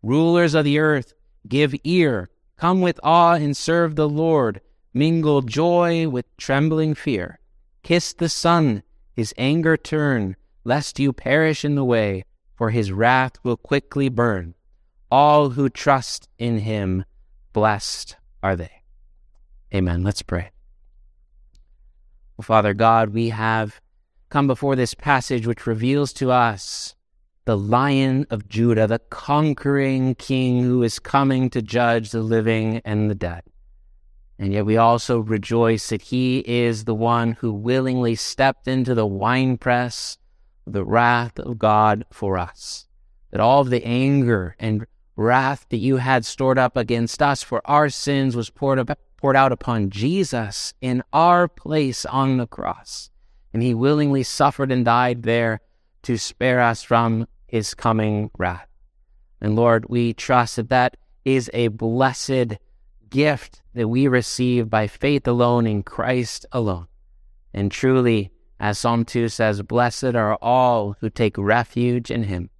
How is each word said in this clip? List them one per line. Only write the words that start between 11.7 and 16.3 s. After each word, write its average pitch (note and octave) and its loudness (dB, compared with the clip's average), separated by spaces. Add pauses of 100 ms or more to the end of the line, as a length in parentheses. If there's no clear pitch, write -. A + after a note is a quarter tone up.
the C#3 0
way, G#2+ 0 (300)
for A2+ -2
his G#2+ -2
wrath B2 2 (100)
will A#2+ -2
quickly C#3 -2
burn. G#2+ -2 (560)
All D3 4
who C#3 0
trust - -2 (100)